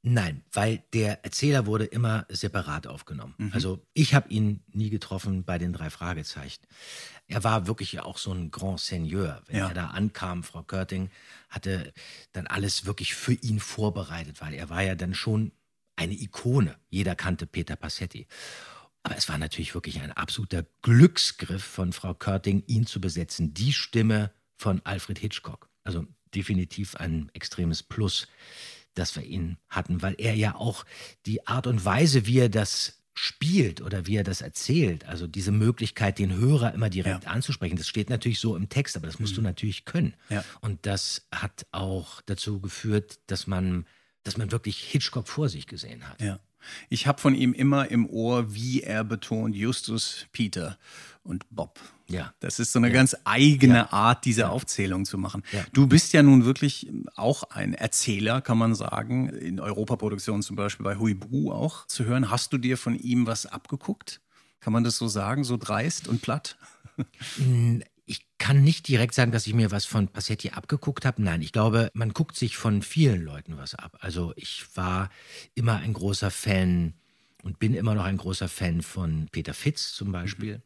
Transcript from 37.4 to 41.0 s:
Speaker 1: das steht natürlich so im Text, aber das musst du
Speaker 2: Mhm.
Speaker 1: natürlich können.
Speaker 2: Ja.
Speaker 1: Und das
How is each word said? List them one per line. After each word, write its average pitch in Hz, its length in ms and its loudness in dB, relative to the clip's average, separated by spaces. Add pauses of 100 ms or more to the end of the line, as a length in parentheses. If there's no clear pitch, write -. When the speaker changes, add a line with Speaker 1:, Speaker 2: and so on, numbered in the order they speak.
Speaker 1:
das 80 100 -6
steht 107 220 -2
natürlich 117 300 -2
so 104 160 0
im 95 140 -4
Text, 139 280 -2
aber 80 100 -8
das 80 120 -12
musst 101 180 -4
du 110 40 -2
Speaker 2:
Mhm. 110 60 0
Speaker 1:
natürlich 92 380 -6
können. 165 280 -2 (160)
Speaker 2:
Ja. 104 140 -4 (160)
Speaker 1:
Und 107 260 -6
das - 480 -4